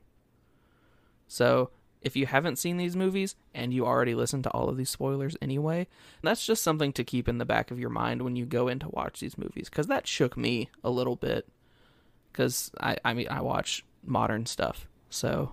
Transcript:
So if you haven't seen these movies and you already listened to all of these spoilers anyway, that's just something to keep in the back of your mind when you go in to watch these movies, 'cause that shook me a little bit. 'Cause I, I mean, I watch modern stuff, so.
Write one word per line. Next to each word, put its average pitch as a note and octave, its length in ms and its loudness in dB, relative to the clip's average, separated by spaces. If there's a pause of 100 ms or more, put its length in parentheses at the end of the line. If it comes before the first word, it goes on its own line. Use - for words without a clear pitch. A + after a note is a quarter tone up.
(1300)
So B2 420 4 (320)
if - 120 -4
you C3+ 120 0
haven't D3 320 2
seen F3 180 0
these F3 180 -2
movies F#3+ 400 0 (200)
and B2 180 -2
you B2+ 140 2
already B2 280 4
listened A#2+ 300 0
to - 60 -2
all A#2+ 180 0
of B2+ 80 -2
these C3 140 -2
spoilers C#3 500 -2
anyway, D3+ 480 0 (340)
that's G3+ 240 0
just A3 160 2
something D3+ 300 2
to C3 100 -2
keep A#2+ 260 0
in A#2+ 100 0
the A#2+ 80 0
back A2+ 240 2
of B2 100 -6
your A#2+ 100 -4
mind A#2 320 0
when B2 140 -2
you B2 80 -2
go B2 240 2
in B2+ 120 -2
to D3+ 100 -8
watch - 300 -4
these - 180 -8
movies, - 300 -8
'cause D3+ 180 0
that C4+ 200 0
shook - 300 2
me A#2+ 320 0 (160)
a B2+ 60 2
little B2 260 0
bit. A2+ 320 -2 (840)
'Cause - 460 0
I, - 260 -2
I A#2 100 2
mean, A#2+ 140 -2
I C#3 120 -2
watch - 440 -2 (200)
modern A2 420 0
stuff, - 400 -4 (240)
so. - 420 -2